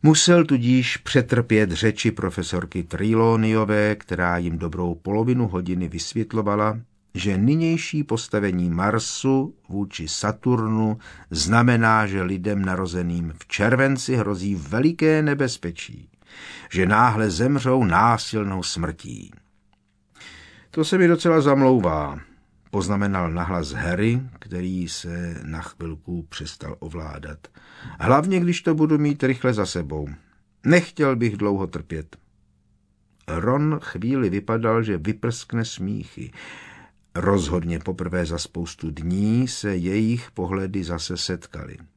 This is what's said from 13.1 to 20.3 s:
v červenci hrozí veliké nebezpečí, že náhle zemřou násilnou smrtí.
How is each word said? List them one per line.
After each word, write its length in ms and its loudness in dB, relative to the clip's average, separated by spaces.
v 100 -20
červenci 680 2
hrozí 400 -2
veliké 680 2
nebezpečí, 880 -4
že 160 2
náhle 440 6
zemřou 540 2
násilnou 800 2
smrtí. 680 -8